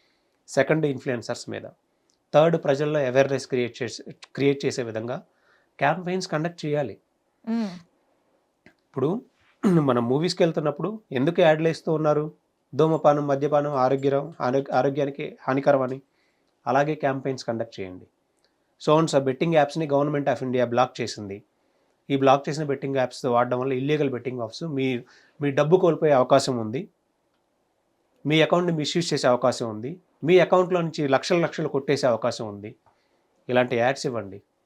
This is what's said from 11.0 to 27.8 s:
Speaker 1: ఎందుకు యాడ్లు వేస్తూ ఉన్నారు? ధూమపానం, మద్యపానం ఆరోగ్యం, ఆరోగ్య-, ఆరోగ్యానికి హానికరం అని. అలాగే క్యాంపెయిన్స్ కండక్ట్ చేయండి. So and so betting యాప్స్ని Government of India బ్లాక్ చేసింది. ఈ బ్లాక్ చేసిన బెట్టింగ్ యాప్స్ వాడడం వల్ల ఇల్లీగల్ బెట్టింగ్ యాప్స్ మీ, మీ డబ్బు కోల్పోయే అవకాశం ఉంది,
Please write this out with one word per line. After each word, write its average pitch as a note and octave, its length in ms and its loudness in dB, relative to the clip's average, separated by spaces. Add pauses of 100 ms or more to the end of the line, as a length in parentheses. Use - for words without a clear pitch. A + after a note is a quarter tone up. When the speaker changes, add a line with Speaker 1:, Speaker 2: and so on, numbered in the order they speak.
Speaker 1:
ఎందుకు E3 280 0
యాడ్లు D#3+ 280 4
వేస్తూ - 240 -4
ఉన్నారు? D3+ 320 2 (480)
ధూమపానం, D3 540 4
మద్యపానం C#3+ 480 0
ఆరోగ్యం, C3+ 500 2 (160)
ఆరోగ్య-, C3+ 340 -2
ఆరోగ్యానికి C#3 500 0 (160)
హానికరం C3+ 420 2
అని. C3 160 -6 (680)
అలాగే C#3+ 280 0
క్యాంపెయిన్స్ C3+ 500 -4
కండక్ట్ A2+ 320 -8
చేయండి. F#2 300 -12 (760)
So D#3 120 2
and D#3+ 160 4
so D3 100 2
betting C3+ 340 -2
యాప్స్ని D3+ 320 2
Government C#3+ 420 0
of B2+ 140 0
India B2 240 0
బ్లాక్ B2 300 0
చేసింది. G#2 400 -8 (720)
ఈ C#3 80 0
బ్లాక్ C3+ 280 4
చేసిన D#3 200 -6
బెట్టింగ్ C3+ 320 -6
యాప్స్ B2+ 300 -4
వాడడం B2 340 0
వల్ల C3+ 140 -4
ఇల్లీగల్ C#3+ 360 -2
బెట్టింగ్ B2 320 -8
యాప్స్ A2+ 260 -10
మీ, C3+ 180 -2 (540)
మీ C#3+ 100 -2
డబ్బు D3 260 4
కోల్పోయే D#3+ 360 2
అవకాశం C3 460 4
ఉంది, A2+ 220 -6 (1400)